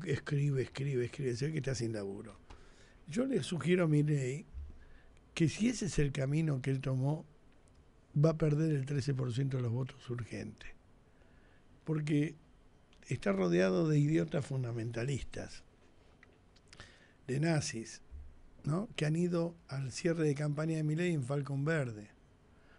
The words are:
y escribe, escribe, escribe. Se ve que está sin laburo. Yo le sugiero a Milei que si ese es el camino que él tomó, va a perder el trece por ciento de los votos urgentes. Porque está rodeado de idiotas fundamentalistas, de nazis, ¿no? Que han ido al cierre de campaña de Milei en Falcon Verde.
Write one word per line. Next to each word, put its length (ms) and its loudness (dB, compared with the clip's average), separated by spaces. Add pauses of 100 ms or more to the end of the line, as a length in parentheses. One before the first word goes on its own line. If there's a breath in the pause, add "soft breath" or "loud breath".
y 60 -2
escribe, 500 2
escribe, 440 -2
escribe. 300 -4
Se 120 -2
ve 60 -4
que 40 -2
está 160 -2
sin 200 -2
laburo. 440 -8 (680 loud breath)
Yo 180 0
le 160 0
sugiero 440 2
a 20 2
Milei 580 2 (880 loud breath)
que 160 4
si 200 0
ese 180 -2
es 100 -2
el 140 4
camino 500 0
que 80 -2
él 120 0
tomó, 440 0 (920)
va 160 6
a 60 -2
perder 380 2
el 100 0
trece 300 0
por 180 -2
ciento 240 0
de 60 -2
los 80 0
votos 360 -4
urgentes. 600 -8 (1120 soft breath)
Porque 520 0 (720)
está 240 0
rodeado 560 4
de 100 4
idiotas 480 2
fundamentalistas, 1160 -4 (1600 loud breath)
de 120 -2
nazis, 640 0 (640)
¿no? 320 0
Que 100 0
han 100 2
ido 400 2 (120)
al 240 -6
cierre 340 2
de 100 2
campaña 420 0
de 60 0
Milei 300 2
en 100 2
Falcon 420 -2
Verde. 440 -2 (680 soft breath)